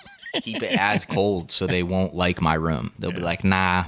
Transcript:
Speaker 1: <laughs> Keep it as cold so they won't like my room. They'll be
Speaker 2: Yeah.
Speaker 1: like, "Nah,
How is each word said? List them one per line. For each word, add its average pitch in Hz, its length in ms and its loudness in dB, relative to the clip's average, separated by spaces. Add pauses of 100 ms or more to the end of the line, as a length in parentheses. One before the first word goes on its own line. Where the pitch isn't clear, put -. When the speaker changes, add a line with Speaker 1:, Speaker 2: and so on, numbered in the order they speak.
(120)
Speaker 1:
<laughs> - 300 -8
Keep - 220 -6
it - 140 -2
as - 280 2
cold 98 460 0
so 95 160 -2
they 90 160 2
won't 92 320 0
like 90 260 2
my 80 140 4
room. 78 440 -2
They'll 90 120 -4
be 90 80 -6
Speaker 2:
Yeah. 87 60 -4
Speaker 1:
like, 85 200 -2
"Nah, 92 420 4